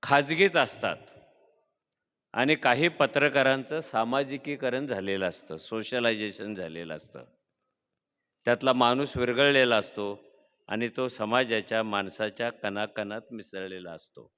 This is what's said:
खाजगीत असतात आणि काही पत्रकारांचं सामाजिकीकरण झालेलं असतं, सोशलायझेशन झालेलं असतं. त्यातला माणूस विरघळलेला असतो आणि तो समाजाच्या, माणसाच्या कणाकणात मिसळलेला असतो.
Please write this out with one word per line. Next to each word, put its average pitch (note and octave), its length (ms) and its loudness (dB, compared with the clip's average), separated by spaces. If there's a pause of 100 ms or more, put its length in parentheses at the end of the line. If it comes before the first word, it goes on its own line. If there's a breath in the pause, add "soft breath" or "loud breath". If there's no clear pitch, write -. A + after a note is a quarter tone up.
खाजगीत D#3+ 540 4
असतात A2+ 400 0 (1400)
आणि C3 220 4
काही C#3+ 340 4
पत्रकारांचं C#3 920 2
सामाजिकीकरण C3+ 1040 -2
झालेलं G2 420 -2
असतं, - 280 -10
सोशलायझेशन G#2+ 960 -4
झालेलं E2 420 -10
असतं. C2 280 -18 (1200)
त्यातला B2 280 2
माणूस B2+ 440 2
विरघळलेला B2+ 600 4
असतो G2+ 440 -4 (480)
आणि A2 280 -4
तो B2+ 120 -2
समाजाच्या, A2+ 720 0
माणसाच्या G#2+ 680 -4
कणाकणात G#2 680 -6 (100)
मिसळलेला F#2+ 640 -12
असतो. - 460 -20